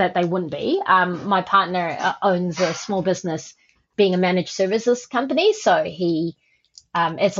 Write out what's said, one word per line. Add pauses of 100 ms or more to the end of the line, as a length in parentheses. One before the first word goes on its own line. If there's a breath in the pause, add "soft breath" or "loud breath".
that
they
wouldn't
be.
Um,
my
partner,
uh,
owns
a
small
business (420)
being
a (120)
managed
services
company.
So
he, (580)
um,
it's